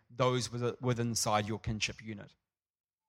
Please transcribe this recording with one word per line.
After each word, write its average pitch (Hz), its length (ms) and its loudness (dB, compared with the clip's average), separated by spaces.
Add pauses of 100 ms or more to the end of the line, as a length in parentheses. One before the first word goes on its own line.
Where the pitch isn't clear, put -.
(160)
those 127 360 2
with, 120 300 -2
with 123 180 2
inside 110 480 2
your 107 120 -4
kinship 107 440 -4
unit. 101 280 -12 (760)